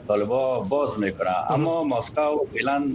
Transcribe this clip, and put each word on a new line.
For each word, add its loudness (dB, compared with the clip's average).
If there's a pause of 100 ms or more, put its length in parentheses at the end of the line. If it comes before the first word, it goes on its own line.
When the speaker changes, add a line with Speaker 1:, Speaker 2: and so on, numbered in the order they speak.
Speaker 1:
طالبان 2
باز 0
می‌کنه. 0
Speaker 2:
مهم. 0
Speaker 1:
اما 0
مسکو 0
فعلاً 0 (100)